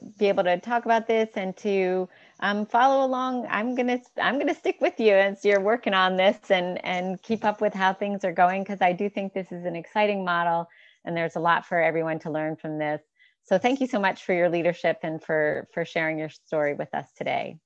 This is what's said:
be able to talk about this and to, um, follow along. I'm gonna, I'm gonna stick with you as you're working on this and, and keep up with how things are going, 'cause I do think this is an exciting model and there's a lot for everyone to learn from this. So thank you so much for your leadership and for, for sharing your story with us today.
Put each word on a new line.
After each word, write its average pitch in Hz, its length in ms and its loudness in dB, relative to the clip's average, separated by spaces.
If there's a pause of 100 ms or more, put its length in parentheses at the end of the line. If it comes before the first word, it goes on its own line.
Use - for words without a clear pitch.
(180)
be 202 120 2
able 190 160 2
to 180 140 2
talk 233 260 -4
about 226 220 2
this 220 280 2
and 190 220 -6
to, 185 520 0 (300)
um, 208 260 0
follow 269 400 4
along. 254 420 -4
I'm 240 280 -2
gonna, 247 240 0 (200)
I'm 220 200 0
gonna 302 160 0
stick - 260 -4
with 311 180 0
you 214 140 6
as 196 320 2
you're 202 140 4
working 208 340 0
on 185 240 4
this 196 320 2
and, 180 340 0
and 180 380 -6
keep 226 240 -4
up 208 160 -2
with 202 140 0
how 190 180 2
things 202 320 -4
are 175 80 -2
going, 185 320 2
'cause 202 160 -4
I 180 120 4
do 202 160 -2
think 196 240 -6
this 185 180 -6
is 175 140 -10
an 170 100 -4
exciting 202 500 -2
model 170 420 0 (380)
and 170 100 -4
there's 165 200 -2
a 175 40 -4
lot 170 280 2
for 175 120 0
everyone 160 400 0
to 160 120 -10
learn 156 240 -4
from 156 240 -8
this. 151 240 -4 (400)
So 190 140 0
thank 247 220 0
you 269 80 -2
so 214 120 -2
much 190 260 -2
for 190 80 0
your 175 160 2
leadership 165 520 -2
and 160 220 -8
for, 151 500 -2
for 170 120 -4
sharing 160 340 -4
your 156 100 -6
story 147 460 -4
with - 180 -10
us 147 220 -8
today. 135 500 -6